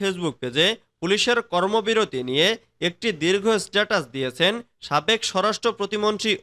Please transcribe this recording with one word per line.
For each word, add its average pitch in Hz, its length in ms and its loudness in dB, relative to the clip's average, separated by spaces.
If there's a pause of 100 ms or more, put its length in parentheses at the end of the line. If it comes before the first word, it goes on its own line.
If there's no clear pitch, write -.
Facebook 180 320 -2
পেজে 151 440 0 (240)
পুলিশের 214 420 2
কর্মবিরতি 202 800 0
নিয়ে 151 340 2 (240)
একটি 180 320 -2
দীর্ঘ 196 440 2
স্ট্যাটাস 202 500 0
দিয়েছেন 135 560 -2 (180)
সাবেক 151 440 0
স্বরাষ্ট্র 208 480 0
প্রতিমন্ত্রী 208 720 0